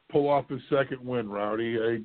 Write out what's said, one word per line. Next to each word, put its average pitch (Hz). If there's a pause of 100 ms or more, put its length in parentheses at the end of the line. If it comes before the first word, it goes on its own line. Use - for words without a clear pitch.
pull 143
off 139
his 131
second 131
win, 120
Rowdy. 110
I, 113